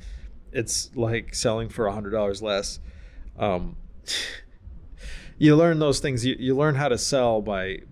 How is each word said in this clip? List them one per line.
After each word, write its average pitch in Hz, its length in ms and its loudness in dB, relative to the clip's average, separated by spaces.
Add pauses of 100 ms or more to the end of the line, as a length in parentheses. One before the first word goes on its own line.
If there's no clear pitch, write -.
(520)
it's, - 420 -4
like, 113 400 -2
selling 113 340 0
for 110 200 0
a 98 40 0
hundred 104 180 -6
dollars 101 300 0
less. 104 380 -2 (580)
Um, 90 440 -2
<laughs> - 60 -14 (1500)
you 151 160 10
learn 165 240 6
those 147 220 2
things. 127 240 -2
You, 127 140 2
you 127 180 2
learn 147 200 4
how 143 120 2
to 120 80 2
sell 117 460 2
by, 95 380 -2 (120)